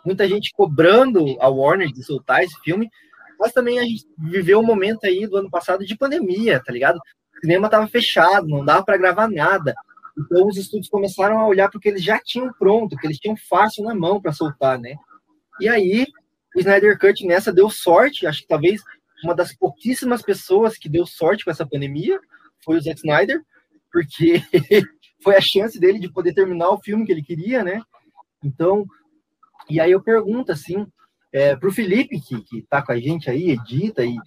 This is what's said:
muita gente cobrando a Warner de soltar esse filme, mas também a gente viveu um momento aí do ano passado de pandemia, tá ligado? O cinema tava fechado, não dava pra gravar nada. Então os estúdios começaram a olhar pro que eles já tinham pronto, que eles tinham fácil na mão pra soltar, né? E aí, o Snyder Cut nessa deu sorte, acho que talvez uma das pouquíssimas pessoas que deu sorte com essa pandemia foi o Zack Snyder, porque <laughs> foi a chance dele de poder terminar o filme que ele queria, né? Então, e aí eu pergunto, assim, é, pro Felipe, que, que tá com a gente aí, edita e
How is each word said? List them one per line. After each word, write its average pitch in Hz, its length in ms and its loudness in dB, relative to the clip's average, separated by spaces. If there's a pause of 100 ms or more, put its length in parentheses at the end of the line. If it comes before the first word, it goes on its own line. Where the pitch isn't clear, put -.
muita 190 240 0
gente 208 260 -4
cobrando 180 840 4
a 131 80 6
Warner 143 440 0
de 127 120 -16
soltar 143 400 -2
esse 165 160 -10
filme, 208 280 -4 (500)
mas 214 140 0
também 247 260 0
a 247 40 -2
gente 233 240 -6 (100)
viveu 180 440 2
um 226 40 2
momento 214 400 0
aí 196 220 -2
do 196 100 -4
ano 196 140 -4
passado 185 340 -4
de 202 120 -10
pandemia, 220 680 -2
tá 127 80 -10
ligado? 135 240 0
O - 440 -20
cinema 185 280 2
tava 214 200 2
fechado, 190 580 2
não 143 180 -4
dava 165 200 4
pra 202 120 0
gravar 185 320 2
nada. 165 460 -2 (420)
Então 175 300 2
os 196 100 -2
estúdios 196 320 -8
começaram 196 500 -2
a 220 80 2
olhar 196 220 4
pro 202 120 -16
que 208 80 -2
eles 196 140 -2
já 220 160 0
tinham 254 340 -8
pronto, 196 440 0
que 156 100 -8
eles 156 120 -6
tinham 214 180 -6
fácil 208 480 -2
na 226 100 -8
mão 190 280 -2
pra 160 100 -4
soltar, 139 460 -4
né? 123 160 -16 (640)
E 202 80 0
aí, 220 380 0 (480)
o - 60 0
Snyder 196 380 4
Cut 202 280 2
nessa 190 260 0
deu 190 160 6
sorte, 208 580 2
acho 147 160 -6
que - 60 -18
talvez 170 320 0 (420)
uma 170 120 -4
das 175 200 -4
pouquíssimas 247 680 -4
pessoas 202 560 0
que 156 100 -18
deu 170 180 -2
sorte 180 380 -2
com 175 60 -8
essa 151 160 -6
pandemia 147 520 -6 (460)
foi 165 140 0
o - 20 -8
Zack 151 180 -8
Snyder, 190 440 0 (500)
porque 170 480 0 (120)
<laughs> 190 440 2 (260)
foi 196 140 4
a 190 40 6
chance 202 380 -2
dele 190 200 2
de 180 120 -10
poder 175 220 -4
terminar 180 380 0
o 202 100 0
filme 214 240 -4
que 196 80 -2
ele 156 100 -6
queria, 190 400 -6
né? 196 200 -8 (600)
Então, 175 440 -2 (800)
e 156 120 -2
aí 170 100 4
eu 190 100 4
pergunto, 226 520 0
assim, 180 340 -8 (460)
é, 139 240 2
pro 190 160 -2
Felipe, 214 480 -2
que, 113 220 -10
que 113 200 -14
tá 143 180 -2
com 131 120 -6
a 120 60 -4
gente 147 300 -6
aí, 156 220 -2
edita 123 540 -4
e 120 120 -4 (100)